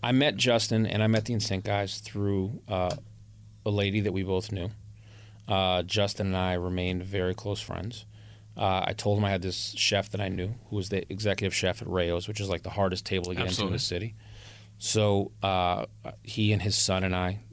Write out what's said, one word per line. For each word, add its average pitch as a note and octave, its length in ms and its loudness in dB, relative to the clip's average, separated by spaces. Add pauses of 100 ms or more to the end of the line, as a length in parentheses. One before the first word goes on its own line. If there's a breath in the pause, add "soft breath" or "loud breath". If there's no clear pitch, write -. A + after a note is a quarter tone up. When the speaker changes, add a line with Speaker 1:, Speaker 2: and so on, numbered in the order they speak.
Speaker 1:
I A#2+ 80 2
met C3 260 4
Justin A2+ 480 4
and G#2 180 0
I A2 40 4
met A2 180 4
the A#2+ 80 -2
N A2 60 2
sync G2 260 -2
guys G2+ 340 -2
through, G2+ 680 -2
uh, F#2 280 0 (720)
a G#2 60 0
lady G2+ 300 2
that G2 120 0
we G2 100 0
both F#2 280 -2
knew. F#2 180 -4 (800 loud breath)
Uh, F#2 360 2
Justin G2 440 0
and F#2+ 100 2
I F#2 160 2
remained F2+ 500 0
very F#2 300 -2
close G2+ 280 -4
friends. F2+ 440 -8 (520 loud breath)
Uh, F#2+ 300 2
I - 60 -2
told G#2 260 0
him G#2 60 4
I G2 60 2
had F#2+ 100 0
this - 360 -4
chef - 340 2
that G#2+ 100 -2
I G2 80 -2
knew F#2+ 260 -4 (140)
who G#2+ 80 -4
was F#2+ 120 -4
the F#2+ 220 -2
executive G2 420 0
chef - 280 0
at - 80 -8
Rayo's, F2+ 380 0
which G#2+ 120 -8
is, G2+ 80 -4
like, F2 160 -2
the F#2 60 -8
hardest F#2+ 360 0
table F#2 200 -2
to F2+ 100 -4
get G#2+ 120 -2
Speaker 2:
Absolutely. G2 160 0
Speaker 1:
into G2 40 0
in F2+ 60 0
the E2+ 60 -2
city. F#2+ 360 -4 (600 loud breath)
So, G2+ 540 2 (120)
uh, F2+ 420 2 (380)
he G#2+ 300 2
and F#2 80 2
his G2 160 0
son F#2 260 2
and F#2 120 0
I F2+ 240 -2 (140)